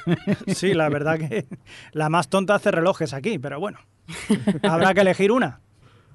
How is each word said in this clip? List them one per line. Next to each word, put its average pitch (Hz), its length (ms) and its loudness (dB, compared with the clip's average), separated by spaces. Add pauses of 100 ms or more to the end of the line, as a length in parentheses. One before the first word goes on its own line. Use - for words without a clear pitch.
(120)
<laughs> - 360 -2
Sí, 190 260 0
la 156 160 2
verdad 147 300 -2
que 160 260 -4 (460)
la 151 180 -2
más 165 200 0
tonta 196 260 4
hace 202 160 2
relojes 165 420 0
aquí, 156 260 -4
pero 139 200 -10
bueno, 202 180 -8 (840)
habrá 185 300 2
que 185 80 4
elegir 190 320 4
una. 202 260 -2 (560)